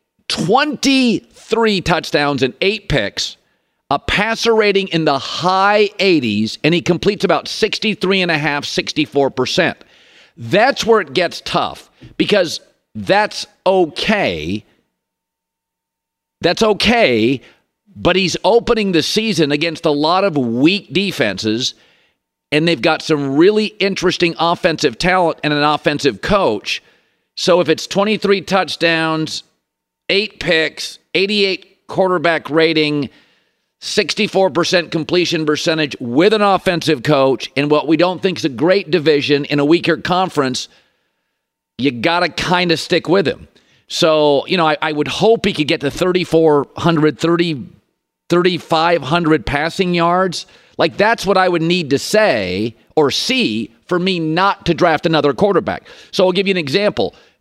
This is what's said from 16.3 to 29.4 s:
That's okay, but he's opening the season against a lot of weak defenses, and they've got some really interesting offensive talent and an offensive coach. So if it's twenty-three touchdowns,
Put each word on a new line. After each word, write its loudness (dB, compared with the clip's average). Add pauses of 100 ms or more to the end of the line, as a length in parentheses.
That's 0
okay, 2 (540)
but 0
he's 0
opening 2
the 2
season 0
against -4
a 2
lot 2
of 0
weak 0
defenses, -2 (760)
and 0
they've 0
got 0
some 0
really 4
interesting -2
offensive 0
talent 0
and -2
an 0
offensive 0
coach. -2 (520)
So 2
if 0
it's -2
twenty-three 0
touchdowns, -2 (640)